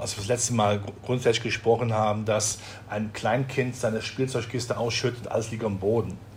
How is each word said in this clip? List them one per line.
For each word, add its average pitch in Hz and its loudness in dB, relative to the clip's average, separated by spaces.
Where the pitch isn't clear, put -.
als - -4
wir 104 -6
das 98 -6
letzte 120 2
Mal 104 4
gru-, 101 -8
grundsätzlich 127 2
gesprochen 113 2
haben, 107 2
dass 107 2
ein 107 -4
Kleinkind 123 0
seine 110 0
Spielzeugkiste 127 -2
ausschüttet, 120 -2
alles - 0
liegt 113 -4
am 98 0
Boden. 95 2